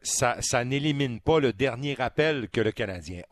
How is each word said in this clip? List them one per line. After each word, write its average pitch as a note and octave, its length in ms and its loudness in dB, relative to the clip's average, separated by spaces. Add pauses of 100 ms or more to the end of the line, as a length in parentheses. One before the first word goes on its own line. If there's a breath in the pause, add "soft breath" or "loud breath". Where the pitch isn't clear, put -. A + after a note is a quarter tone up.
ça, - 400 0
ça B2 240 0
n'élimine C#3 560 0
pas D#3+ 180 4
le B2+ 140 4
dernier C3 400 -2
rappel C3 560 0
que - 100 -2
le A2 120 4
Canadien F2+ 500 -6 (100)